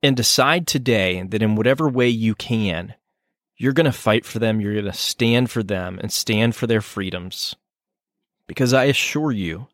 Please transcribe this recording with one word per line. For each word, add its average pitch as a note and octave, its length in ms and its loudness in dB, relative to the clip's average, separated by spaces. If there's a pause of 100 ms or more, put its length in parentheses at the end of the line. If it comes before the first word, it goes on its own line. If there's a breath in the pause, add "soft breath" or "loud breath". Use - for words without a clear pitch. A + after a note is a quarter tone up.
And C3+ 140 4
decide C#3+ 500 2
today G#2 560 0
that G#2 200 -2
in G#2+ 140 2
whatever C3+ 320 2
way B2 200 2
you A2+ 260 0
can, G#2 600 -4 (640)
you're C3+ 160 0
gonna D3 180 4
fight A2+ 360 0
for - 120 -8
them, A2 220 2
you're G#2 140 -2
gonna G2+ 180 -4
stand A#2+ 580 0
for A#2 120 -2
them F#2 360 -4
and - 140 -8
stand A2+ 420 0
for - 120 -4
their A2+ 160 2
freedoms. F2+ 760 -8 (920)
Because B2 280 0
I C3 100 4
assure C#3+ 480 0
you G2 420 -4